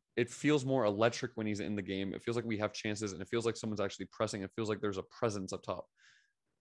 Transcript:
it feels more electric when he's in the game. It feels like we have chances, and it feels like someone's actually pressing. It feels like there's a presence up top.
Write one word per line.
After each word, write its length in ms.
it 120
feels 360
more 180
electric 520
when 120
he's 140
in 140
the 60
game. 320
It 80
feels 140
like 100
we 120
have 160
chances, 400
and 80
it 80
feels 160
like 100
someone's 240
actually 320
pressing. 320
It 120
feels 140
like 120
there's 160
a 60
presence 500
up 100
top. 240